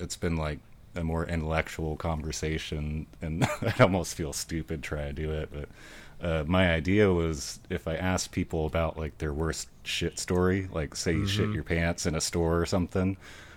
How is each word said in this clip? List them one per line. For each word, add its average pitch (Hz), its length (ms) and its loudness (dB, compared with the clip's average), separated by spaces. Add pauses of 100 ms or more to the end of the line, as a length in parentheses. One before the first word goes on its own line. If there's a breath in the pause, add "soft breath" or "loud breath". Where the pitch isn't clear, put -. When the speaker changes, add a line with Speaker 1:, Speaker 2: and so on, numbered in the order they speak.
Speaker 1:
it's 85 160 -8
been, 85 200 0
like, 76 220 -2 (380)
a 85 80 -2
more 82 220 0
intellectual 80 720 -2
conversation, 78 1120 -2 (160)
and 82 220 0
<laughs> - 180 -2
I 107 180 0
almost 92 360 4
feel 73 160 -4
stupid 80 500 -6
trying 73 320 -4
to 78 80 -4
do 78 80 -2
it, 78 220 -4
but, 71 160 -8 (520 loud breath)
uh, 80 260 2
my 90 260 6
idea 92 400 6
was 82 480 0 (100)
if 90 160 -4
I 80 80 0
asked 90 380 0
people 85 340 0
about, 80 320 0
like, 78 200 -6
their 76 140 -2
worst 78 360 -2 (160)
shit - 340 -2
story, 92 540 2
like, 78 240 -4
say - 160 0
you 101 140 2
shit 101 180 2
Speaker 2:
Mm-hmm. 104 100 0
Speaker 1:
your 78 100 -2
pants 85 420 0
in 78 100 2
a 78 40 0
store 85 400 2
or 82 60 4
something. 95 500 2 (400 loud breath)